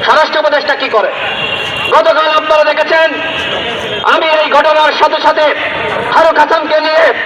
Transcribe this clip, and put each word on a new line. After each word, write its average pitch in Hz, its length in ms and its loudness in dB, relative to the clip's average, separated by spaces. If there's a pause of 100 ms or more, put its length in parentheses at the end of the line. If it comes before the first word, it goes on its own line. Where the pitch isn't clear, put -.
স্বরাষ্ট্র 294 340 2
উপদেষ্টা 285 360 0
কি 269 140 -4
করে? 214 200 0 (800)
গতকাল 311 460 2
আপনারা 311 280 2
দেখেছেন, 311 460 0 (960)
আমি 320 220 0
এই 311 240 0
ঘটনার 302 420 2
সাথে 302 300 0
সাথে 302 320 2 (580)
ফারুক 320 260 4
হাসানকে 311 420 2
নিয়ে 311 340 2 (120)